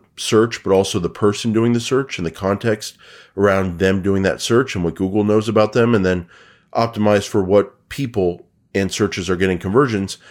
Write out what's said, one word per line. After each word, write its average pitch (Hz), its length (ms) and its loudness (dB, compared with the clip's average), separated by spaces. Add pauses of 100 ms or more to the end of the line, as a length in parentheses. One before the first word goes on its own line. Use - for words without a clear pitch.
(160)
search, 113 480 0
but 95 80 -2
also 95 260 2
the 85 120 -2
person 104 420 -2
doing 113 220 2
the 117 80 0
search 131 360 -4
and 87 80 -4
the 82 60 -4
context 101 640 -4 (400)
around 95 440 0
them 95 220 2
doing 98 220 0
that 85 160 0
search 120 360 0
and 90 100 -2
what 80 100 -4
Google 95 300 0
knows 107 240 2
about 107 240 2
them, 117 200 2
and 98 120 2
then 92 240 -2 (440)
optimize 104 540 0
for 104 160 0
what 98 340 2 (120)
people 107 580 -4 (260)
and 98 180 0
searches 95 380 -2
are 92 60 0
getting 90 240 0
conversions. 101 580 0 (140)